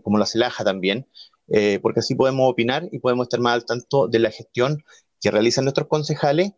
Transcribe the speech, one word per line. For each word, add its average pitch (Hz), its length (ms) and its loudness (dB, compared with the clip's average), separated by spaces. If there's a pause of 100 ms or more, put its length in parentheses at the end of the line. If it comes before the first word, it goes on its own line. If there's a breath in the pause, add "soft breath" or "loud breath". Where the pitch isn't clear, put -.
como 104 160 2
lo 101 60 2
hace - 120 -4
Laja 120 260 0
también, 98 440 -2 (420 loud breath)
eh, 104 320 2
porque 110 200 0
así 127 140 -2
podemos 131 360 0
opinar 127 420 -2
y 135 60 -10
podemos 123 260 -2
estar 120 160 -4
más 120 140 2
al 120 100 -4
tanto 123 440 -2
de 117 100 2
la 110 120 4
gestión 135 540 -4 (380 soft breath)
que 104 80 2
realizan 113 340 2
nuestros 139 240 -2
concejales 156 680 0